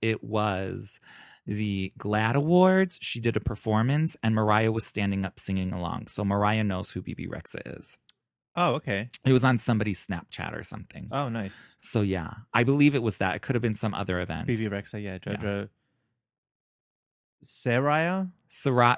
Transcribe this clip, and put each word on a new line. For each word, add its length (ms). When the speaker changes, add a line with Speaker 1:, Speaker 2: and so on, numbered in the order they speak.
Speaker 1:
it 220
was 760
the 540
glad 360
Awards. 640
She 200
did 180
a 40
performance, 840
and 100
Mariah 380
was 160
standing 360
up 160
singing 320
along. 360
So 180
Mariah 380
knows 280
who 120
Bibi 240
Rexha 500
is. 220
Speaker 2:
Oh, 180
okay. 340
Speaker 1:
It 80
was 100
on 140
somebody's 500
Snapchat 500
or 60
something. 480
Speaker 2:
Oh, 160
nice. 240
Speaker 1:
So, 200
yeah, 340
I 100
believe 320
it 80
was 140
that. 180
It 60
could 120
have 80
been 120
some 200
other 280
event. 260
Speaker 2:
Bibi 220
Rexha, 240
yeah, 140
Speaker 1:
Yeah. 80
Speaker 2:
JoJo. 340
Saraya? 840
Speaker 1:
Sara-, 500